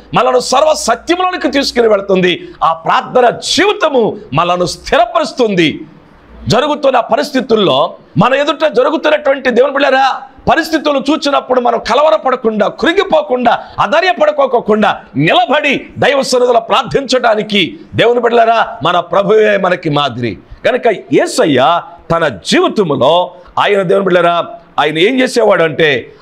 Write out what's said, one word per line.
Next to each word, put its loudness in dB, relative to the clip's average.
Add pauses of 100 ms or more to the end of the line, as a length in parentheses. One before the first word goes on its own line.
(140)
మనను 2
సర్వ 2
సత్యములోనికి -2
తీసుకుని 0
వెళుతుంది. 0 (140)
ఆ 2
ప్రార్థన 0
జీవితము -2 (160)
మనను 0
స్థిరపరుస్తుంది. 0 (640)
జరుగుతున్న 0
పరిస్థితుల్లో, 0 (240)
మన 4
ఎదుట 0
జరుగుతున్నటువంటి 0
దేవుని 2
బిడ్డలారా 0 (300)
పరిస్థితులు 0
చూచినప్పుడు 0
మనం 0
కలవరపడకుండా, 0
కృంగిపోకుండా, 0 (200)
అధైర్యపడుకోకుండా 0 (140)
నిలబడి 0 (120)
దైవ 2
సన్నిధిలో 2
ప్రార్థించడానికి -2 (160)
దేవుని 2
బిడ్డలారా 2
మన 0
ప్రభువే 2
మనకి -2
మాదిరి. -4 (280)
కనుక 0
యేసయ్య 2 (300)
తన 0
జీవితంలో 0 (280)
ఆయన, 0
దేవుని 0
బిడ్డలారా, 2 (320)
ఆయన 0
ఏం 2
చేసేవాడంటే 0 (100)